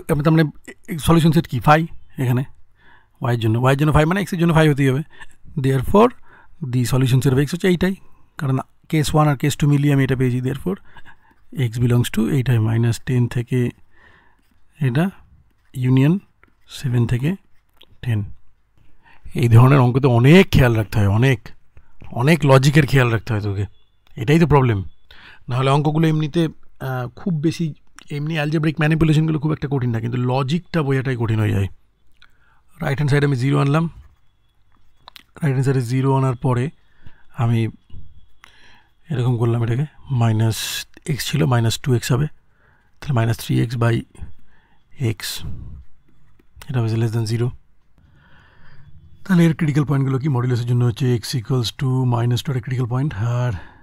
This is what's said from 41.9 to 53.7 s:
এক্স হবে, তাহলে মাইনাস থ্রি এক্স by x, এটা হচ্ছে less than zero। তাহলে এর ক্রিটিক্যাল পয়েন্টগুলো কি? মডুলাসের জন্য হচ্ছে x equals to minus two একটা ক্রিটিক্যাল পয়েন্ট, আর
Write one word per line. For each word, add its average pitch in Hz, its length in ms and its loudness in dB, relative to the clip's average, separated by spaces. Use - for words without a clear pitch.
এক্স - 140 -4
হবে, 139 160 0
তাহলে - 200 -6
মাইনাস 113 220 0
থ্রি - 120 -4
এক্স 120 200 -4
by 117 120 2
x, - 40 -16
এটা 127 120 -4
হচ্ছে 110 200 -2
less 113 160 -2
than 113 140 -2
zero। 117 160 -2
তাহলে 170 220 4
এর 160 140 4
ক্রিটিক্যাল 147 260 0
পয়েন্টগুলো 135 340 0
কি? 143 160 -4
মডুলাসের 120 360 -2
জন্য 120 140 2
হচ্ছে 123 200 -2
x - 20 -14
equals 123 300 -2
to 139 80 -2
minus 120 300 0
two - 80 -6
একটা 123 140 -4
ক্রিটিক্যাল 123 280 -4
পয়েন্ট, 139 220 -2
আর 120 360 -4